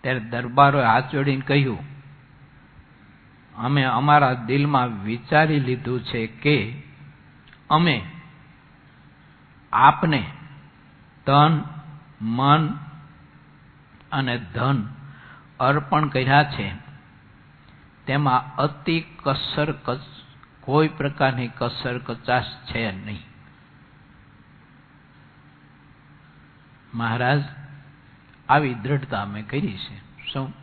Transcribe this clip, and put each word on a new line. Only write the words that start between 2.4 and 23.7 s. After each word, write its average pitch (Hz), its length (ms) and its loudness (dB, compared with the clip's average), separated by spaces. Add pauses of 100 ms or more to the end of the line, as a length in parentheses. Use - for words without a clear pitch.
"અમે 131 300 0
અમારા 135 480 4
દિલમાં 127 560 0 (140)
વિચારી 147 580 2
લીધું 123 440 -4
છે 113 220 -4
કે 131 560 -2 (880)
અમે 151 320 2 (1700)
આપને 139 520 4 (1040)
તન, 147 360 6 (580)
મન 139 540 2 (1400)
અને 127 260 -2
ધન 113 500 -2 (720)
અર્પણ 147 480 2
કર્યા 135 360 4
છે, 98 280 -6 (1300)
તેમાં 131 500 0
અતિ 160 480 -2 (180)
કસર 147 500 -2
કચ-, - 520 -8 (360)
કોઈ 151 280 2
પ્રકારની 131 680 -2
કસર 123 400 -4
કચાશ 123 460 -2
છે - 480 -6
નહીં." 98 280 -12 (3750)